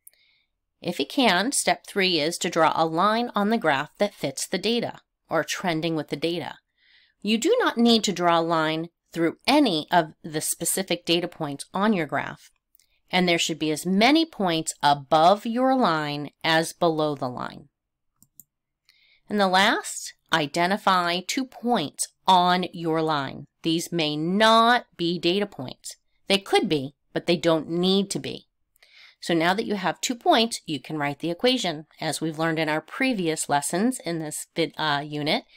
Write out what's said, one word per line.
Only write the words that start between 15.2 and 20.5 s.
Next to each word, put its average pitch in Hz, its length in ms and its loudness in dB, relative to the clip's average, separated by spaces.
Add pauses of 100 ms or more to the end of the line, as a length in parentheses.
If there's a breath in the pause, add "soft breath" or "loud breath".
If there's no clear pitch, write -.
your 254 300 2
line 151 560 0 (120)
as 160 300 2
below 156 400 0
the 131 160 -6
line. - 380 -12 (1600 soft breath)
And 208 100 0
the 196 80 4
last, 208 680 0 (180)
identify 175 920 0